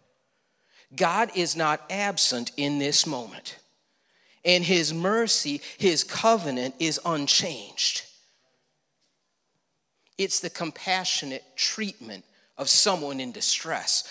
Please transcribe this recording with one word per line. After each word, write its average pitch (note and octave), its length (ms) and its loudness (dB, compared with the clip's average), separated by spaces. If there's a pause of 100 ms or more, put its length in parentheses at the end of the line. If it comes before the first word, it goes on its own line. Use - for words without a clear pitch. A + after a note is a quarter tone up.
(960)
God F#3 400 2
is E3+ 180 0
not D#3 340 0
absent F#3 680 0
in C#3+ 240 0
this D3 260 2
moment, A#2+ 480 -8 (920)
and F3 200 6
his D#3+ 280 4
mercy, F3 680 0 (160)
his E3+ 260 2
covenant C#3+ 800 0
is D#3+ 240 0
unchanged. C#3+ 1000 0 (2250)
It's F#3+ 240 -2
the E3+ 100 -6
compassionate E3+ 1040 -4
treatment G#3 680 -6 (320)
of C3+ 120 -4
someone D3 520 2
in B2+ 100 -8
distress - 800 -2